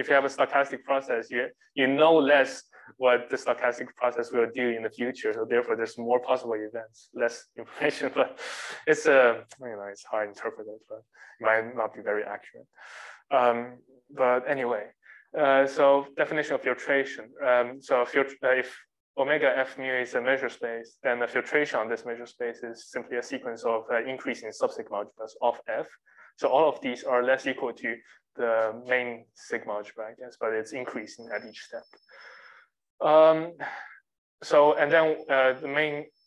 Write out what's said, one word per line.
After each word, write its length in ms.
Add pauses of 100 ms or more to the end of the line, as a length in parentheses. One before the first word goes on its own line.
if 80
you 100
have 120
a 80
stochastic 420 (100)
process, 400
you, 140 (360)
you 60 (140)
know 140 (180)
less 180 (540)
what 160 (100)
the 140
stochastic 440 (120)
process 340
will 160 (120)
do 40 (100)
in 100
the 40 (100)
future. 320
So 160
therefore, 280
there's 200 (140)
more 100 (100)
possible 240 (160)
events, 280 (240)
less 140 (140)
<laughs> 120
information. 520
But 240 (480)
it's, 200
uh, 260 (280)
you 180
know, 120
it's 220
hard 140
to 80
interpret 400
it, 60 (100)
but 100 (400)
it 80
might 180 (140)
not 160
be 140
very 140 (120)
accurate. 320 (680)
Um, 200 (640)
but 180 (140)
anyway, 300 (580)
uh, 240
so 400 (100)
definition 400
of 40
filtration. 640 (260)
Um, 180 (120)
so 140 (100)
filtr-, 400
uh, 180
if 80 (460)
omega 340 (200)
F 80
mu 140 (120)
is 100
a 60
measure 400
space, 420
then 200
the 140
filtration 420
on 100
this 160
measure 220 (100)
space 220 (120)
is 60 (140)
simply 280
a 40
sequence 420
of, 160 (120)
uh, 120
increasing 460
subsigma 500
algebras 400
of 140 (140)
F. 180 (520)
So 100
all 200
of 120
these 240
are 180
less 240
equal 280
to 160 (460)
the 160 (340)
main 480
sigma 400
algebra, 360
I 100
guess, 200
but 120
it's 200
increasing 600
at 140
each 200
step. 160 (1160)
Um, 500 (880)
so, 380
and 100
then, 260 (140)
uh, 300
the 80
main, 380 (200)